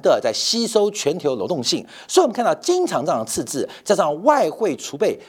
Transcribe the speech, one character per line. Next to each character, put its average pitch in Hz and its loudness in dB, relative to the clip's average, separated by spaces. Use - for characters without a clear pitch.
的 143 4
在 113 0
吸 233 -2
收 208 2
全 180 -2
球 139 -2
流 101 -4
动 117 -2
性， 123 -2
所 - 4
以 349 4
我 - 0
们 220 -4
看 240 -2
到 180 2
经 359 0
常 147 -2
账 151 0
的 110 -4
赤 151 -4
字， 120 -4
加 214 4
上 160 0
外 269 4
汇 180 -2
储 - -12
备 180 0